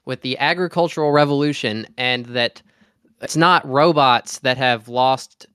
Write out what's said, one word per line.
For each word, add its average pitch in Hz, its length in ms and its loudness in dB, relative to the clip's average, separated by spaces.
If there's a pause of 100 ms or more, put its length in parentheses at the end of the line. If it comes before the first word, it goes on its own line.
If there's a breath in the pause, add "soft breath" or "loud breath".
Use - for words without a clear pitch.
with 127 160 -10
the 127 160 -6
agricultural 165 760 -2
revolution, 143 760 0 (100)
and 123 300 -2
that 120 340 -4 (640)
it's - 140 -8
not 170 300 4
robots 139 720 2
that 127 180 -2
have 120 300 -2
lost 127 680 -2